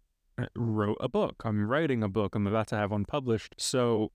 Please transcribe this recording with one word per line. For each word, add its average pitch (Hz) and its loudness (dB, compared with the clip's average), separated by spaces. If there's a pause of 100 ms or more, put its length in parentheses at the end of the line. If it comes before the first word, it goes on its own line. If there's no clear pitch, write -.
(560)
wrote 107 0
a 131 -2
book. 196 -2
I'm 104 0
writing 135 2
a 104 0
book. 98 0
I'm 101 0
about 107 0
to 117 -4
have 104 0
one 104 0
published. 127 -2
So 117 2